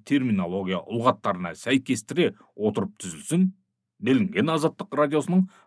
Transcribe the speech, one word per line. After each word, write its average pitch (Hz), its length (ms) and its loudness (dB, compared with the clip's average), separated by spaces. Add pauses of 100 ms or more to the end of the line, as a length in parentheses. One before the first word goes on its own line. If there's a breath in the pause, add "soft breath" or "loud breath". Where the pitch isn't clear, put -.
терминология 95 800 0
ұлғаттарына 104 720 -2
сәйкестіре 131 800 0 (240 soft breath)
отырып 104 420 -2
түзілсін, 180 540 -2 (500)
делінген 120 480 2
Азаттық 156 400 -2
радиосының 151 560 2 (200 loud breath)